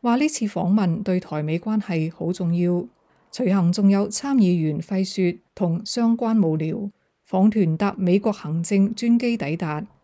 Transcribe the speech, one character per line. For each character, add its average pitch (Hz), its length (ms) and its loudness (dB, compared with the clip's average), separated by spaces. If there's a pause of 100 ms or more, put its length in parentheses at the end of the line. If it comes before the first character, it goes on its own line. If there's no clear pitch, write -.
話 240 140 2
呢 294 120 2
次 - 180 -4
訪 175 280 0
問 196 300 0
對 185 160 0
台 151 200 -8
美 156 160 -2
關 214 240 -2
係 165 320 -4
好 165 200 -6
重 175 200 -2
要。 175 320 0 (480)
隨 196 220 0
行 175 180 4
仲 196 160 4
有 196 200 4
參 277 260 -4
議 185 220 4
員 156 240 0
費 190 240 -2
雪 180 340 -2 (160)
同 170 320 -2
相 233 300 0
關 226 180 -2
幕 165 240 2
僚。 160 320 -6 (400)
訪 190 180 4
團 190 280 2
搭 202 200 -2
美 185 220 2
國 208 140 -2
行 160 280 -6
政 196 320 2
專 233 240 2
機 233 200 0
抵 160 200 -4
達。 156 300 -6 (180)